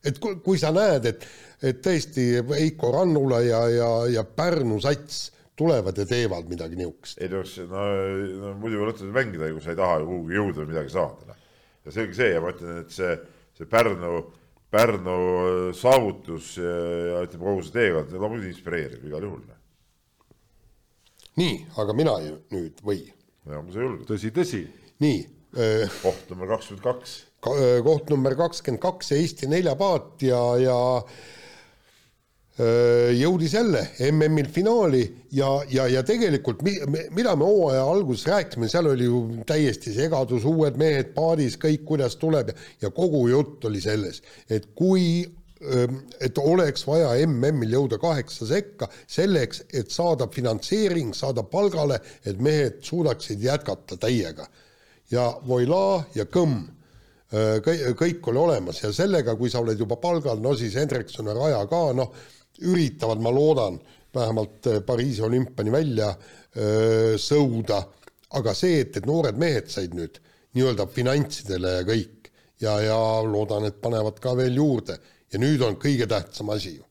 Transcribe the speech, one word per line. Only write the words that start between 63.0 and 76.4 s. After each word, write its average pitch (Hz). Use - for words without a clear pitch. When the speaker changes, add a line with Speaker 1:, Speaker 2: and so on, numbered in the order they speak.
Speaker 1:
ma 117
loodan, 131
vähemalt, 110
äh, 107
Pariisi 120
olümpiani 117
välja, 123
äh, 110
sõuda. 113
Aga 113
see, 165
et, -
et 110
noored 143
mehed 151
said 87
nüüd 85
nii-öelda 123
finantsidele 98
ja 90
kõik -
ja, 107
ja 110
loodan, 107
et 104
panevad 110
ka 127
veel 127
juurde. 127
Ja 101
nüüd 135
on 107
kõige 135
tähtsam 104